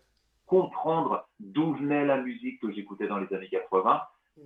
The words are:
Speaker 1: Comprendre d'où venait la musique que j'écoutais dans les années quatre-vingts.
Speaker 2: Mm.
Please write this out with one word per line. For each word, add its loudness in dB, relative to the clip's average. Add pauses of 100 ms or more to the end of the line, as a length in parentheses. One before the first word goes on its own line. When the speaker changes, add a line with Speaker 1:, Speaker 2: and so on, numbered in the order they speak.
(460)
Speaker 1:
Comprendre 0 (120)
d'où 0
venait 0
la 4
musique -6
que -4
j'écoutais -6
dans -2
les -4
années -6
quatre-vingts. 2 (360)
Speaker 2:
Mm. -20